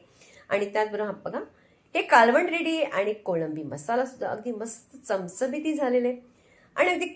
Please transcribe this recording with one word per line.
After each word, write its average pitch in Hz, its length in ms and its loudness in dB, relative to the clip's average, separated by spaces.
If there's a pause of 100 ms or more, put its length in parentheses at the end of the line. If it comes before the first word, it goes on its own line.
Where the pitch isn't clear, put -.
(480)
आणि 202 240 -2
त्याचबरोबर 214 380 -2
हा 202 140 -10
बघा, - 160 -8 (540)
हे 330 80 0
कालवण 254 440 8
रेडी 330 300 0
आहे 311 80 0
आणि 202 280 0
कोळंबी 160 500 -4
मसाला 151 420 -2
सुद्धा 254 240 -6
अगदी 233 240 -6
मस्त 226 440 -10 (100)
चमचमीती 254 680 -4
झालेला 247 340 2
आहे. 247 80 -4 (600)
आणि 359 140 4
अगदी 349 260 -2